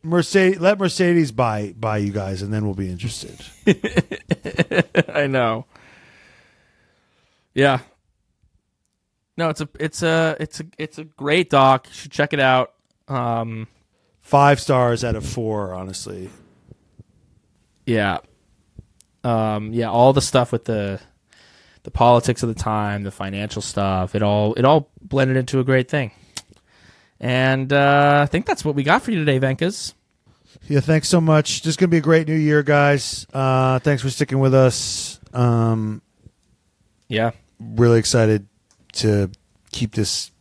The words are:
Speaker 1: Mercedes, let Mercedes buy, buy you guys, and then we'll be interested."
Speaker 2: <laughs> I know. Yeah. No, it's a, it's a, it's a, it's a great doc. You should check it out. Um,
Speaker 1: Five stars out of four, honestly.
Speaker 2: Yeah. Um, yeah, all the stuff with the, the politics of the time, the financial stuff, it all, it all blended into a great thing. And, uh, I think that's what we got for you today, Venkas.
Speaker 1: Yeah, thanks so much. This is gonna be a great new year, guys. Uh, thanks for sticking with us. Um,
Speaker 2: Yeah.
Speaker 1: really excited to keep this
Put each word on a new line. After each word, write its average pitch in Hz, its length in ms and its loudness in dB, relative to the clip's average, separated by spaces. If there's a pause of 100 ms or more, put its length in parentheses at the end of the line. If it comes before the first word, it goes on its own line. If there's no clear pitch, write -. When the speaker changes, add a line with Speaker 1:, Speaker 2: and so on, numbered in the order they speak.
Speaker 1:
Mercedes, 180 580 2
let 190 200 2
Mercedes 175 520 2
buy, 107 460 -4
buy 110 220 -2
you 101 120 -2
guys, 98 300 -6
and 101 120 -8
then 107 120 -2
we'll 101 100 -4
be 95 140 -6
interested." - 500 -12 (280)
Speaker 2:
<laughs> - 1500 -4
I 143 140 -2
know. 120 380 -2 (1900)
Yeah. 135 260 2 (1600)
No, 165 120 -2
it's 151 120 -6
a, 147 80 -8 (100)
it's 156 240 -6
a, 160 360 2
it's - 200 -10
a, 156 60 -10 (120)
it's 156 220 -12
a 156 60 -16
great 151 440 0
doc. 135 380 4
You - 60 -20
should - 180 -18
check 147 220 -2
it 143 60 -2
out. 131 340 2 (340)
Um, 113 600 -6 (540)
Speaker 1:
Five 143 380 4
stars 123 440 0
out 117 120 -4
of 107 100 -8
four, 104 480 -6
honestly. 95 560 -12 (1600)
Speaker 2:
Yeah. 104 340 -2 (1040)
Um, 110 500 -2
yeah, 117 160 -4
all 120 240 4
the 139 80 4
stuff - 300 0
with 117 140 -6
the, 101 340 -4 (840)
the - 80 -16
politics 120 520 2
of 117 60 -4
the 110 60 -6
time, 104 480 -4
the 98 80 -8
financial 101 500 -8
stuff, 95 540 -2
it 104 60 0
all, 104 320 2
it 120 120 0
all 147 260 4 (100)
blended 131 360 0
into 131 220 -2
a 127 40 0
great 131 260 0
thing. 135 220 -4 (1080)
And, 131 500 0
uh, 143 520 4
I - 20 2
think 170 220 -4
that's - 180 -4
what 147 100 -2
we 139 80 -2
got 175 200 2
for 233 80 -6
you 170 120 -2
today, 135 160 2
Venkas. 135 540 -4 (720)
Speaker 1:
Yeah, 143 140 2
thanks 156 260 0
so 175 140 4
much. 156 400 2
This 160 100 -2
is - 60 -6
gonna 180 120 2
be 165 80 4
a 156 40 2
great 160 260 2
new 156 80 -2
year, 151 280 2
guys. 143 720 0
Uh, 131 460 2
thanks 139 220 0
for 135 80 -2
sticking 135 300 -2
with 131 140 4
us. - 680 0 (140)
Um, 113 680 0 (1040)
Speaker 2:
Yeah. 113 240 -2 (280)
Speaker 1:
really 113 400 4
excited 110 480 0 (460)
to 101 360 0 (420)
keep 113 220 -6
this - 480 -4